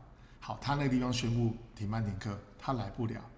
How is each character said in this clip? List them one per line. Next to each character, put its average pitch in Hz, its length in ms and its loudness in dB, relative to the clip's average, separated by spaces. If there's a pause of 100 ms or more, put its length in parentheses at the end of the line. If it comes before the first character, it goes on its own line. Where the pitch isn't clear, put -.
(380)
好， 110 220 -6
他 139 140 2
那 143 100 2
个 135 40 6
地 127 120 6
方 123 120 2
宣 117 220 4
布 117 220 4 (180)
停 104 160 -2
班 113 140 2
停 101 140 -2
课， 98 200 -2 (180)
他 - 180 -2
来 101 160 -2
不 120 160 -2
了， - 140 -4 (180)